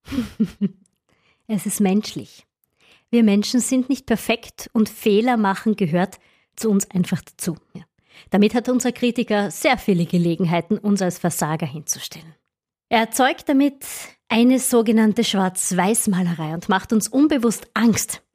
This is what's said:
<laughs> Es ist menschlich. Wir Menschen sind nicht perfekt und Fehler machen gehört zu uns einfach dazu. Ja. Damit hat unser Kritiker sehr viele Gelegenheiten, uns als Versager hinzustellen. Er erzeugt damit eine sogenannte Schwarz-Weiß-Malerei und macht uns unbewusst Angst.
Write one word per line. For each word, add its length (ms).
<laughs> 160
Es 180
ist 160
menschlich. 640
Wir 140
Menschen 360
sind 300
nicht 160
perfekt 680
und 160
Fehler 480
machen 400
gehört 420
zu 140
uns 220
einfach 300
dazu. 360
Ja. 80
Damit 260
hat 140
unser 240
Kritiker 580
sehr 260
viele 280
Gelegenheiten, 720
uns 240
als 180
Versager 460
hinzustellen. 720
Er 120
erzeugt 500
damit 360
eine 300
sogenannte 680
Schwarz-Weiß-Malerei 1300
und 160
macht 240
uns 160
unbewusst 640
Angst. 500